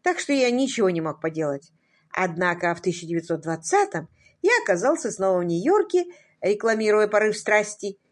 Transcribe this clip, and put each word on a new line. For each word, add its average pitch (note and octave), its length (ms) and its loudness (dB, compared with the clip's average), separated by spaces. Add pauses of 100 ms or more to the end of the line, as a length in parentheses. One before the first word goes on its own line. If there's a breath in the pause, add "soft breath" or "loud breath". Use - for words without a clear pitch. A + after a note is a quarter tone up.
так F4 160 0
что - 120 -4
я B3+ 200 4
ничего B3 380 0
не E3 120 0
мог D#3 180 -6
поделать. D#3 520 -4 (400)
Однако F3 600 0
в F3 80 -8
тысяча E3+ 240 -2
девятьсот E3 360 -4
двадцатом E3 640 -2 (340 soft breath)
я G4+ 100 2 (120)
оказался A#3 480 0
снова F#3 280 0
в F3 40 0
Нью-Йорке, E4 640 0 (360 loud breath)
рекламируя G#3+ 640 2
«Порыв G#3 300 2
страсти», G#3 600 -2 (140)